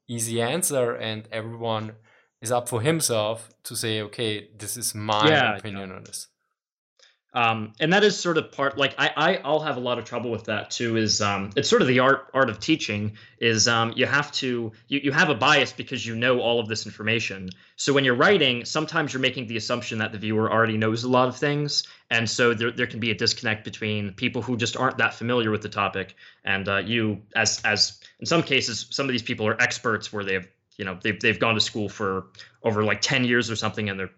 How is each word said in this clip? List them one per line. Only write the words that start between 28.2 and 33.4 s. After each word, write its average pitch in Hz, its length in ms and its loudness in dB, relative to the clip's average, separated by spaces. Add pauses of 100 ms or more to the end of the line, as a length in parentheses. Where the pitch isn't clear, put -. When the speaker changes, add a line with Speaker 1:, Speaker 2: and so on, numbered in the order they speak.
Speaker 2:
some 165 180 2
cases, 123 460 -2
some - 160 -4
of 131 80 -2
these 117 100 -2
people 113 240 -2
are 113 140 2
experts 113 500 -2
where 101 140 -6
they've, 95 240 -2 (300)
you 98 80 -6
know, 92 160 -8
they've, 107 180 -2
they've 113 200 2
gone 113 140 2
to 107 60 2
school 104 300 -2
for 95 380 -4 (340)
over, 107 200 2
like, 104 200 0
ten 131 220 2
years 120 260 2